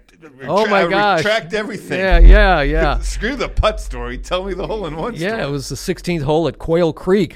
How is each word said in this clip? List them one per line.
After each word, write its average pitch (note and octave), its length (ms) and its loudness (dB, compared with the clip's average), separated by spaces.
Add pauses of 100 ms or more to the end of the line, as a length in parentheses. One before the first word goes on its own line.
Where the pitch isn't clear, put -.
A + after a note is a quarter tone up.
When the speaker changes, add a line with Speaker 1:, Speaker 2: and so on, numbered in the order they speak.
(480)
Speaker 1:
Oh, F#3+ 160 2
Speaker 2:
I G#3+ 60 -2
Speaker 1:
my F#3+ 180 2
gosh. F#3+ 300 2
Speaker 2:
retract F#3+ 340 -2
everything. F#3 480 -6
Speaker 1:
Yeah, F#3+ 180 4
yeah, F3+ 440 8
yeah. D3 360 0
Speaker 2:
<laughs> - 20 -4
Screw A#3 360 -6
the - 140 -6
putt - 300 -2
story. B2 360 -10
Tell F3+ 280 -6
me G3 100 -8
the F3 120 -8
hole G3+ 200 -8
in D3+ 100 -10
one G3 180 -6
Speaker 1:
Yeah, E3+ 180 -6
Speaker 2:
story. A3+ 100 -6
Speaker 1:
it C#3+ 80 -6
was C#3 180 -8
the C3+ 80 -8
sixteenth F3 480 -6
hole D#3 240 0
at - 100 -8
Quail E3 360 0
Creek, F#3 420 0